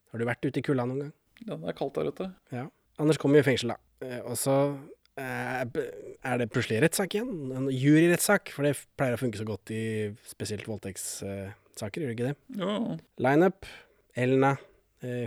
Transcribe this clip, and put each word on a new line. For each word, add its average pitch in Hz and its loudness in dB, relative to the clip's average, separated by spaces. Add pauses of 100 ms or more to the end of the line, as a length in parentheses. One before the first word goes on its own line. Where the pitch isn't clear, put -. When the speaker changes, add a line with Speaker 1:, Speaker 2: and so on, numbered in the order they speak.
(120)
Speaker 1:
Har 113 -4
du 117 0
vært - -4
ute 131 -2
i - -10
kulda 127 0
noen 135 -4
gang? 156 -16 (300)
Speaker 2:
Ja, 208 -8
det 165 -6
er - -12
kaldt 139 -4
der 151 0
ute. 190 -8 (240)
Speaker 1:
Ja. 123 -6 (340)
Anders 151 2
kommer 147 8
jo 131 2
i 147 4
fengsel 120 0
da. - -10 (260)
Eh, 123 -8
og 120 -6
så, 135 2 (640)
eh, 127 -4
b-, 127 -4 (320)
er 123 -2
det 117 0
plutselig 113 0
rettssak 180 0
igjen. 240 -4 (240)
En 135 -2
juryrettssak, 160 4
for 143 -2
det 143 4
f-, - -14 (100)
pleier 123 2
å - -8
funke 113 -2
så 110 -4
godt 107 -6
i 110 -4 (440)
spesielt 104 -8
voldtektssaker, 98 -8
gjør 120 -2
det 110 -4
ikke 120 0
det? 143 -6 (240)
Speaker 2:
Jo, 180 -2
jo. 202 -4 (260)
Speaker 1:
Lineup, 156 4 (480)
Elna, 131 4 (460)
eh, 123 -4